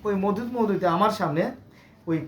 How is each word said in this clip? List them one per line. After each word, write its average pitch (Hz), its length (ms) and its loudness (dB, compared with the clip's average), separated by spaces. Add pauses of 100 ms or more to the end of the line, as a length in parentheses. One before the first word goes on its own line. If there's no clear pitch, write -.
ওই 208 100 0
মধুমতি 208 460 -2
নদীতে 196 260 2
আমার 180 240 4
সামনে 170 320 0 (640)
ওই 165 100 0 (120)